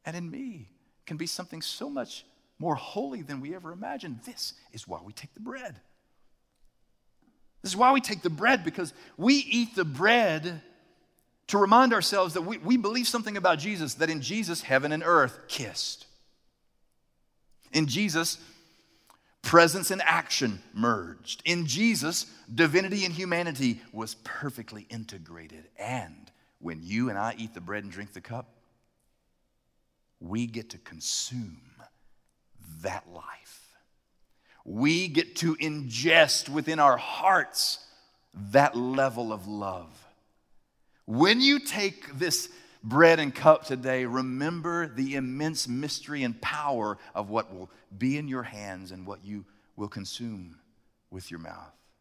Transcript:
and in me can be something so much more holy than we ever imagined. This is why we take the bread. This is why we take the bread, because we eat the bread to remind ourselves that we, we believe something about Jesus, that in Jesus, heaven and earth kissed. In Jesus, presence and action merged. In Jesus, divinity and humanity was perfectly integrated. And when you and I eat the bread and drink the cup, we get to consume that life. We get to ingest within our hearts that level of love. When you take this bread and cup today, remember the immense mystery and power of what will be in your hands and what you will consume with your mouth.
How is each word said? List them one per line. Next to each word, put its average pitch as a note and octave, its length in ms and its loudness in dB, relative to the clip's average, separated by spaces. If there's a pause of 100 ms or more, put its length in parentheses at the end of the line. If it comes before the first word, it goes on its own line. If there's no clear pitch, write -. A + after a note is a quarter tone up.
and D#3+ 120 -10
in E3+ 140 -10
me G#3+ 380 -14 (380)
can D#3 100 -8
be D#3 100 -6
something E3 360 -10
so - 260 -8
much C3+ 380 -10 (320)
more D#3 160 -2
holy A3+ 480 -8
than C#3 180 -10
we D3 140 -10
ever E3+ 180 -14
imagined. F3+ 540 -10
This - 260 -10 (200)
is - 140 -16
why E2 160 -10
we G2+ 120 -18
take - 200 -16
the - 60 -20
bread. A#3+ 400 -12 (1800)
This F#3+ 100 -8
is F#3 60 -6
why B3+ 140 8
we C4+ 100 6
take G3 200 -6
the F3 80 0
bread, G3 320 2
because E3 300 -6 (240)
we B3 200 6
eat A#3+ 380 -2
the F3+ 120 2
bread E3+ 760 2 (840)
to G#3 120 2
remind A3+ 360 8
ourselves F#3 400 2
that F3 80 -2
we, F#3+ 160 -6
we F#3+ 180 4
believe A#3 320 0
something A3 300 -2
about F3+ 200 4
Jesus, E3 360 -4
that D#3+ 160 0
in D#3 100 -4
Jesus, E3+ 400 -4
heaven C3+ 320 2
and D#3+ 120 -2
earth E3 440 4
kissed. - 580 -8 (1700)
In D#3+ 140 2
Jesus, E3 520 0 (1000)
presence E3+ 500 6
and F#3+ 120 -4
action C#3 600 0 (120)
merged. G#2 720 -2
In E3+ 200 0
Jesus, D#3+ 600 0 (280)
divinity F#3 520 2
and E3+ 80 -6
humanity E3 680 -2 (120)
was A2 320 -8
perfectly A2+ 680 -10
integrated. E2 720 -16 (140)
And G2+ 520 -10 (300)
when D#2+ 220 -10
you A2 260 -2
and G2 100 -4
I A2 200 -2
eat A2+ 160 -12
the F#2 80 -14
bread G2+ 200 -8
and G2 100 -14
drink G2+ 200 -14
the F#2+ 80 -16
cup, A#2+ 260 -12 (1700)
we G#2+ 260 -4
get A2+ 240 -10
to F#2 80 -18
consume F2+ 840 -8 (1200)
that F#2+ 280 -8
life. - 520 -20 (1040)
We D#3+ 420 2
get D#3 280 0
to E3 200 0
ingest D3+ 920 2
within D#3 300 -2
our C#3 180 8
hearts - 880 0 (680)
that C#3 220 6
level B2 560 0
of G2 160 -8
love. F#2+ 440 -8 (1120)
When F3+ 380 4
you C#4 160 6
take G3 600 -6
this E3 300 -2 (340)
bread D#3+ 380 8
and C#3+ 140 -2
cup D#3 320 6
today, B2+ 400 -2
remember D#3 840 -2
the C3+ 280 -4
immense C3+ 520 -4
mystery C#3+ 540 -6
and A#2 180 -4
power B2+ 560 -2 (180)
of G2+ 140 -4
what G#2 260 -2
will F#2 160 -14 (260)
be C3 200 0
in D3+ 100 -6
your C3 160 -6
hands G2 480 -12
and F#2 160 -16
what G2 160 -14
you G2+ 220 -12 (320)
will G#2 120 -8
consume G2 680 -12 (540)
with F#2 200 -14
your E2+ 100 -10
mouth. E2 340 -16 (260)